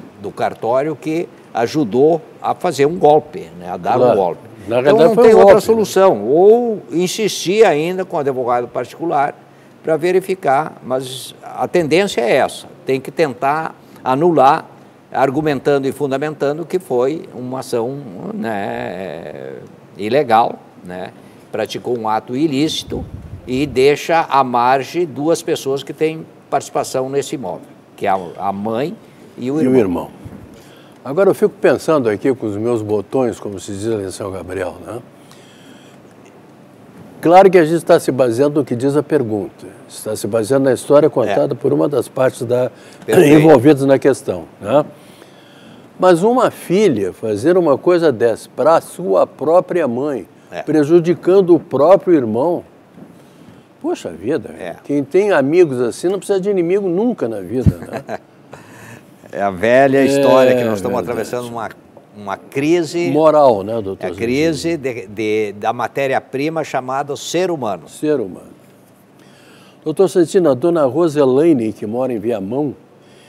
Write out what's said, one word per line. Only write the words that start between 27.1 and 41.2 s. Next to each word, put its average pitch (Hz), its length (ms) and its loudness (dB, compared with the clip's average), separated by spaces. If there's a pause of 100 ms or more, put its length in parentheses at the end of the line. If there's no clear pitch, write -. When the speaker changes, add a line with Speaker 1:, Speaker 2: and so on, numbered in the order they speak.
Speaker 1:
imóvel, 90 320 -10 (300)
que - 80 -6
é 101 40 0
a, 95 100 0 (180)
a 98 160 -4
mãe 113 420 -4 (420)
e 123 140 -6
o 147 40 -4
Speaker 2:
E 143 120 0
o 127 80 2
Speaker 1:
irmão. 131 40 6
Speaker 2:
irmão. 87 320 -2 (920)
Agora, 180 280 2
eu - 20 2
fico - 260 0
pensando 147 480 2
aqui 107 280 0
com 117 100 -8
os 104 100 -4
meus 113 280 -2
botões, 107 560 -4
como 101 200 -10
se 104 120 -12
diz 101 160 -8
lá 110 160 -4
em 92 80 -8
São 98 200 -10
Gabriel, 90 440 -8 (100)
né? 107 140 -12 (2250)
Claro 185 300 8
que 180 80 6
a 165 80 6
gente 165 120 0
está 160 220 4
se - 120 -2
baseando 131 480 0
no 131 60 0
que 123 100 -4
diz 135 200 -2
a 147 60 2
pergunta, 110 640 -4 (240)
está - 260 -10
se 110 120 -8
baseando 113 380 0
na 131 80 4
história 147 360 4
contada 135 440 0